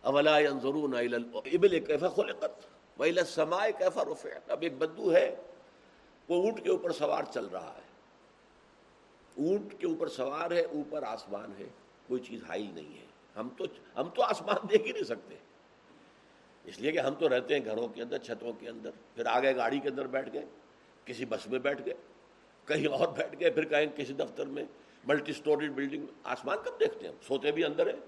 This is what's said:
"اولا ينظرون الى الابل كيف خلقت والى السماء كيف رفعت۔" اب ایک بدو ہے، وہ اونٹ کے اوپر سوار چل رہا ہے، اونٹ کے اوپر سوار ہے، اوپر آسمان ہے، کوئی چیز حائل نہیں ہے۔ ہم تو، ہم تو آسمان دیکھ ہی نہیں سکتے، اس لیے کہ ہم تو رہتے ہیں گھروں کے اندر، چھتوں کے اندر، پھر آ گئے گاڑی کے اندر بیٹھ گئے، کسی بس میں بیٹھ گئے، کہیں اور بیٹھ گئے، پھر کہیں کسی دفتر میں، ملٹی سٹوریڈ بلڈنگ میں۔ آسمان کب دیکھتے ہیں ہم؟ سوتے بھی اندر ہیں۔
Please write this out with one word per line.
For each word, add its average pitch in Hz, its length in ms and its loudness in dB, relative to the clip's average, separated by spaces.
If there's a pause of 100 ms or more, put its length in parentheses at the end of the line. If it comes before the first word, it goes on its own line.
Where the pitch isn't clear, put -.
"اولا 143 380 6
ينظرون 139 560 2
الى 120 200 0
الابل 156 680 2
كيف 151 200 2 (120)
خلقت - 500 -2 (320)
والى 170 200 4
السماء 175 480 2 (120)
كيف 185 200 2
رفعت۔" - 520 -4
اب - 120 0
ایک 147 160 -2
بدو 160 360 2
ہے، - 220 6 (920)
وہ 175 160 4
اونٹ 220 200 0
کے 175 60 2
اوپر 175 220 0
سوار - 300 0 (120)
چل - 120 -2
رہا 87 300 -10
ہے، - 140 -20 (1600)
اونٹ 202 320 0
کے 180 80 -4
اوپر 160 220 0
سوار 147 420 -4
ہے، 170 100 4
اوپر 151 420 -2
آسمان 107 560 -8
ہے، 98 80 -12 (400)
کوئی 123 160 -2
چیز 107 260 -12
حائل 95 260 -4
نہیں 76 260 -16
ہے۔ - 60 -20 (300)
ہم 110 200 -6
تو، 185 80 -6 (320)
ہم 156 120 -2
تو 240 140 0
آسمان 202 480 0
دیکھ 208 160 6
ہی 262 60 -4
نہیں 214 120 -4
سکتے، - 300 -8 (1300)
اس 87 140 -16
لیے 135 140 -2
کہ 165 60 0
ہم 135 160 0
تو 151 140 2
رہتے 127 300 2
ہیں 127 60 -2
گھروں 110 240 -2
کے 117 140 -10
اندر، 120 160 -4
چھتوں 117 340 -8
کے 110 160 -12
اندر، 117 220 -10 (240)
پھر 117 120 -2
آ 117 140 4
گئے 135 160 4
گاڑی 123 240 2
کے 139 80 -2
اندر 131 180 -4
بیٹھ 135 260 -4
گئے، 147 120 -6 (600)
کسی 123 200 -8
بس 113 220 -4
میں 123 120 -2
بیٹھ 139 280 0
گئے، - 80 -4 (680)
کہیں 151 220 0
اور 160 220 2
بیٹھ 147 320 -4
گئے، 170 100 6
پھر 156 140 2
کہیں 147 220 2
کسی 139 260 -6
دفتر 139 340 -4
میں، 139 180 -6 (400)
ملٹی 147 280 2
سٹوریڈ 147 380 2
بلڈنگ 139 300 -4
میں۔ - 220 -12
آسمان - 420 -2
کب 494 160 -4
دیکھتے - 200 2
ہیں 90 80 -10
ہم؟ - 180 -14
سوتے 139 260 0
بھی 160 120 2
اندر 156 220 2
ہیں۔ - 220 -2